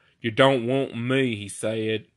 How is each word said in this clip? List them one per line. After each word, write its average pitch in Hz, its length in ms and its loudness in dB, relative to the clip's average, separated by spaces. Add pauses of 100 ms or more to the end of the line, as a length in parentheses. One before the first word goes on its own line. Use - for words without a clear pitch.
(220)
"You 117 100 -4
don't 135 340 4
want 131 320 -2
me," 123 380 0
he 101 140 -10
said. 110 560 -4 (120)